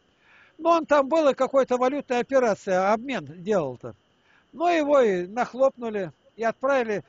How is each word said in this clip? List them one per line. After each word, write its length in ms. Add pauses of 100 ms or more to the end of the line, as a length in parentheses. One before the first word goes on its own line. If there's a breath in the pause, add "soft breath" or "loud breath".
(580 soft breath)
Но 140
он 140
там 220
был, 220
и 40
какой-то 440
валютная 420
операция, 760
обмен 320
делал-то. 680 (580 soft breath)
Ну, 140
его 320
и 260
нахлопнули, 840 (240)
и 80
отправили 640